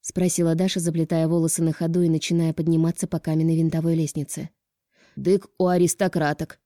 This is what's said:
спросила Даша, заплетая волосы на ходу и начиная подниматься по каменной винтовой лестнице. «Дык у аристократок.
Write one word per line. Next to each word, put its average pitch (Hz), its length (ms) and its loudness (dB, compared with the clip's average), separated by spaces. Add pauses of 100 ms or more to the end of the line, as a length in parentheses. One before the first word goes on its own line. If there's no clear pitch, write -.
спросила 170 540 0
Даша, 180 260 0
заплетая 165 480 0
волосы 165 340 0
на 160 100 2
ходу 165 300 0
и 170 60 4
начиная 160 460 0
подниматься 165 520 0
по 165 120 -4
каменной 160 380 0
винтовой 165 380 0
лестнице. 156 560 -4 (680)
«Дык 175 320 0 (100)
у 180 80 2
аристократок. 170 1000 0